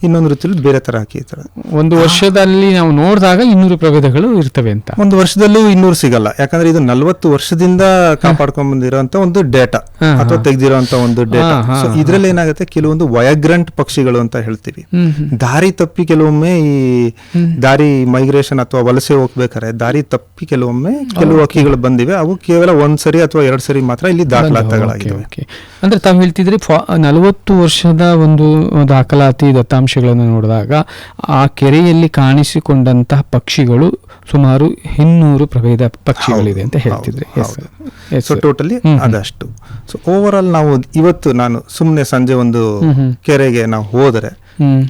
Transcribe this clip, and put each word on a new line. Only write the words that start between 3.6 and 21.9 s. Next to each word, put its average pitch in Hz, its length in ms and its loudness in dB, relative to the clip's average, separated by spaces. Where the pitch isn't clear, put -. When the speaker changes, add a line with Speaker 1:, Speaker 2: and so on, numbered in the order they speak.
Speaker 2:
ಪ್ರಭೇದಗಳು 151 600 2
ಇರ್ತವೆ 131 340 -2
ಅಂತ. 107 280 -6
Speaker 1:
ಒಂದು 196 180 2
ವರ್ಷದಲ್ಲೂ 208 520 2
ಇನ್ನೂರು 185 260 4
ಸಿಗಲ್ಲ. 120 320 0
ಯಾಕಂದ್ರೆ 165 300 0
ಇದು 165 100 2
ನಲವತ್ತು 147 520 0
ವರ್ಷದಿಂದ 180 500 0
Speaker 2:
ಹಾ. 180 340 2
Speaker 1:
ಕಾಪಾಡ್ಕೊಂಡ್ 143 560 -2
ಬಂದಿರೋಂಥ 131 440 -2
ಒಂದು 190 260 0
ಡೇಟಾ 127 380 0
Speaker 2:
ಹಾ, 151 200 2
Speaker 1:
ಅಥವಾ 117 180 0
Speaker 2:
ಹಾ. 113 60 -4
Speaker 1:
ತೆಗ್ದಿರೋಂಥ 131 500 0
ಒಂದು 120 300 0
ಡೇಟಾ. 143 380 0
Speaker 2:
ಹಾ, 123 140 -2
ಹಾ, 135 80 -2
Speaker 1:
So, - 60 -2
Speaker 2:
ಹಾ. 135 120 0
Speaker 1:
ಇದ್ರಲ್ಲಿ 185 280 2
ಏನಾಗುತ್ತೆ, 170 360 -2
ಕೆಲವೊಂದು 156 420 -2
ವಯಗ್ರಂಟ್ 151 640 2
ಪಕ್ಷಿಗಳು 127 480 -2
ಅಂತ 117 160 -4
ಹೇಳ್ತೀವಿ. 113 460 -8
Speaker 2:
ಹ್ಮ್, 175 320 -2
ಹ್ಮ್. 147 260 -4
Speaker 1:
ದಾರಿ 143 320 0
ತಪ್ಪಿ 170 340 -4
ಕೆಲವೊಮ್ಮೆ 156 540 2
ಈ 131 500 0
Speaker 2:
ಹ್ಮ್. 165 520 -4
Speaker 1:
ದಾರಿ 139 440 2
ಮೈಗ್ರೇಷನ್ 131 540 0
ಅಥವಾ 127 220 -4
ವಲಸೆ 127 320 0
ಹೋಗ್ಬೇಕಾದ್ರೆ 120 640 -4
ದಾರಿ 123 220 -2
ತಪ್ಪಿ - 440 -8
ಕೆಲವೊಮ್ಮೆ 139 600 -4
ಕೆಲವು 175 280 -2
Speaker 2:
ಓಕೆ. 156 80 2
Speaker 1:
ಹಕ್ಕಿಗಳು 143 360 0
ಬಂದಿವೆ. 127 360 0